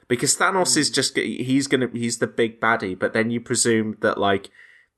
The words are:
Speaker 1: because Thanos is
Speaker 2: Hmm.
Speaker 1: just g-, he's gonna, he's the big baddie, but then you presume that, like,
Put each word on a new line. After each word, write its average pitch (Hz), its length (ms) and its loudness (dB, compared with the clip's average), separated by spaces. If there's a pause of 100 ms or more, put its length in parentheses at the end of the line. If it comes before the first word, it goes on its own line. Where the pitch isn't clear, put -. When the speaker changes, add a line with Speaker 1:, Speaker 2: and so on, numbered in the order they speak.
Speaker 1:
because 123 280 0
Thanos 185 400 2
is 143 120 2
Speaker 2:
Hmm. - 60 -4
Speaker 1:
just 131 200 0
g-, - 300 -2
he's 131 240 2
gonna, 127 240 2
he's 117 260 -4
the 123 80 0
big 113 340 -2
baddie, 113 380 -2
but - 140 -2
then 113 180 0
you 117 100 -4
presume 110 600 0
that, - 180 0
like, 98 320 0 (480)